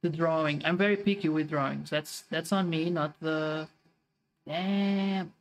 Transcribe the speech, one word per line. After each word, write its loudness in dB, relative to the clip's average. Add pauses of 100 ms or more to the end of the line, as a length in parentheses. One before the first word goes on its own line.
the 0
drawing. 0
I'm 2
very 4
picky 2
with 2
drawings. -2
That's, -4
that's -4
on 2
me, 0
not -2
the, -2 (760)
damn. 0